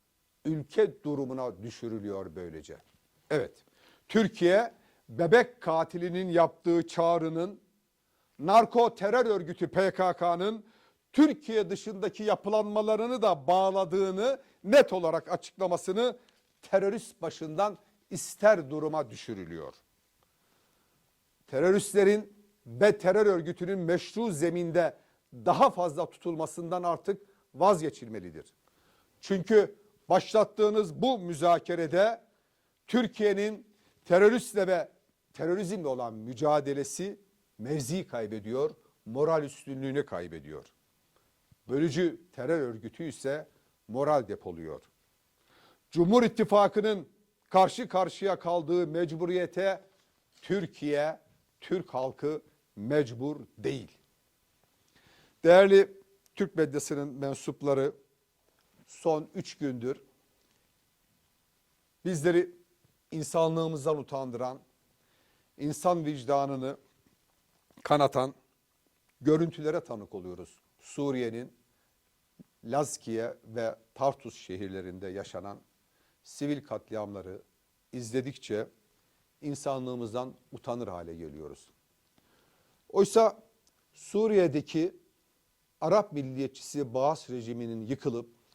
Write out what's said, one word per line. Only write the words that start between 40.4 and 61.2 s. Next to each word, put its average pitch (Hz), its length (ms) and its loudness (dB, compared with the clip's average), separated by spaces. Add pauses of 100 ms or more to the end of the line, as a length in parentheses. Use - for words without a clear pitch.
Bölücü 156 520 -2 (120)
terör 151 280 -2
örgütü 117 440 -8
ise 147 440 -8 (400)
moral 135 400 0
depoluyor. 82 540 -12 (1080)
Cumhur 185 320 6
İttifakı'nın 208 840 2 (400)
karşı 190 400 4
karşıya 185 500 -2
kaldığı 175 480 0
mecburiyete 175 1000 -2 (520)
Türkiye, 147 840 -4 (400)
Türk - 340 -6
halkı 135 480 -4 (340)
mecbur 127 600 -2 (220)
değil. 120 400 -8 (1500)
Değerli 196 580 8 (320)
Türk - 220 -4
medyasının 143 580 -2
mensupları, 139 800 -2 (920)
son - 480 -4
üç - 240 -12
gündür 127 440 -6 (2000)